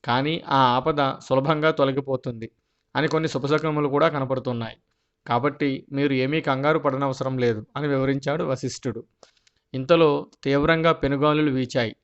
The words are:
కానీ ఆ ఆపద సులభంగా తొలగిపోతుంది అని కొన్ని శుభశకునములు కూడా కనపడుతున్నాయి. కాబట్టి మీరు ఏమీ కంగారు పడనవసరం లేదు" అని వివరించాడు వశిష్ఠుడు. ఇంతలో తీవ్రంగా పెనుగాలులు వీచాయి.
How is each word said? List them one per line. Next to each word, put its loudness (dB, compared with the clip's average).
కానీ -2
ఆ 2
ఆపద 2
సులభంగా 2
తొలగిపోతుంది -2
అని 2
కొన్ని 0
శుభశకునములు -2
కూడా 2
కనపడుతున్నాయి. -4
కాబట్టి -2
మీరు 0
ఏమీ 0
కంగారు 0
పడనవసరం -2
లేదు" 0
అని -4
వివరించాడు -2
వశిష్ఠుడు. -6
ఇంతలో 4
తీవ్రంగా 2
పెనుగాలులు 2
వీచాయి. -2